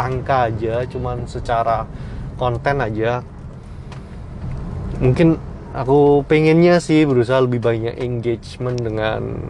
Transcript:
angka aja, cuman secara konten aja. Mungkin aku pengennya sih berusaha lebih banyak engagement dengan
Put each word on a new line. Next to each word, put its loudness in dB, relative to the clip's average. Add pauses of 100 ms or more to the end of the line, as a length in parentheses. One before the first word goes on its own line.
angka 0
aja, -2
cuman -6
secara -2 (560)
konten -2
aja. -2 (1800)
Mungkin 4 (360)
aku 4
pengennya 6
sih 4
berusaha 4
lebih 2
banyak -2
engagement -4
dengan -4